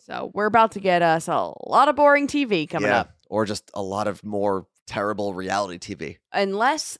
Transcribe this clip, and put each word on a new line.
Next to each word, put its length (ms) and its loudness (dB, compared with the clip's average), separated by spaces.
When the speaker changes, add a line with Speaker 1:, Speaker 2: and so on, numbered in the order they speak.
Speaker 1:
So 260 -10
we're 140 -2
about 260 4
to 80 -10
get 220 2
us 240 2
a 260 -2
lot 220 4
of 80 2
boring 320 6
T 160 -2
V 240 -2
coming 220 -2
Speaker 2:
Yeah, 100 4
Speaker 1:
up. 140 -8
Speaker 2:
or 180 0
just 280 -8
a 80 -6
lot 240 -4
of 160 -6
more 460 -4
terrible 480 -4
reality 440 -2
T 160 -12
V. 240 -12
Speaker 1:
Unless 680 -2